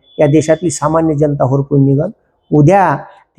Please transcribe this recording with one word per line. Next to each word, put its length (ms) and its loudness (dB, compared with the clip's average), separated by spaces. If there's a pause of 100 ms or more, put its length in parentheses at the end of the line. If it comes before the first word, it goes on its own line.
(180)
या 80 2
देशातली 440 0
सामान्य 440 -2
जनता 300 -2
होरपून 420 0
निघन. 240 0 (420)
उद्या, 440 2 (420)